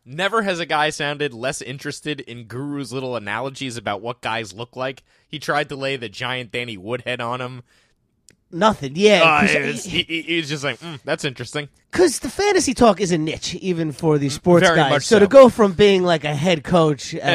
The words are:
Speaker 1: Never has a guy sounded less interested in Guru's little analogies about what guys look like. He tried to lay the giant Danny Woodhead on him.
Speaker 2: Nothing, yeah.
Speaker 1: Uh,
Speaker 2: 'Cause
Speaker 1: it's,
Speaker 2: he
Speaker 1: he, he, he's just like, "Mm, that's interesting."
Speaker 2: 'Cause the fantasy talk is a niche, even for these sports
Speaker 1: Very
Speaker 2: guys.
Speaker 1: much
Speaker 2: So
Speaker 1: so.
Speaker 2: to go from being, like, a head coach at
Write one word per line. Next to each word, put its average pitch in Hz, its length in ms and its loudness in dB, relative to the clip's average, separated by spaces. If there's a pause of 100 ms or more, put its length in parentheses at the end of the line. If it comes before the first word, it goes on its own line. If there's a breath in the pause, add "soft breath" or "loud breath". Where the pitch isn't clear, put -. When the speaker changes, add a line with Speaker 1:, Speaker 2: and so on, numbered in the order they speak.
Speaker 1:
Never 190 340 -2
has 190 180 -2
a 170 40 -4
guy 151 240 0
sounded 147 440 -6
less 117 280 -6
interested 143 600 -10
in 117 240 -16
Guru's 135 480 -10
little 131 240 -6
analogies 120 580 -8
about 104 260 -6
what 117 200 -10
guys 113 320 -6
look 117 240 -14
like. 131 260 -8 (240)
He - 100 -14
tried 147 300 -2
to 139 80 -10
lay 135 220 -4
the 117 100 -10
giant 123 460 -8
Danny 120 240 -8
Woodhead 120 420 -8
on 120 220 -6
him. 127 220 -12 (880)
Speaker 2:
Nothing, 165 460 -2
yeah. 196 280 6
Speaker 1:
Uh, 156 180 4
Speaker 2:
'Cause 147 140 2
Speaker 1:
it's, 143 280 -4
Speaker 2:
he 175 200 -4
Speaker 1:
he, - 0 -
he, 165 180 -8
he's 160 260 -4
just 143 160 -6
like, 131 160 -6
"Mm, 160 240 -14
that's 156 220 -6
interesting." 143 420 -8 (240)
Speaker 2:
'Cause 330 280 2
the 269 100 -8
fantasy 381 440 0
talk 208 280 4
is 175 100 -2
a 180 60 0
niche, 156 380 -6
even 165 360 -4
for 151 260 0
these 143 180 -2
sports 170 300 6
Speaker 1:
Very 165 120 4
Speaker 2:
guys. 147 120 4
Speaker 1:
much 143 160 0
Speaker 2:
So 220 120 6
Speaker 1:
so. - 20 8
Speaker 2:
to 202 80 6
go 262 220 10
from 202 240 2
being, 196 300 4
like, 170 200 0
a 147 100 -4
head 151 300 0
coach 160 500 2
at 160 80 -10 (140)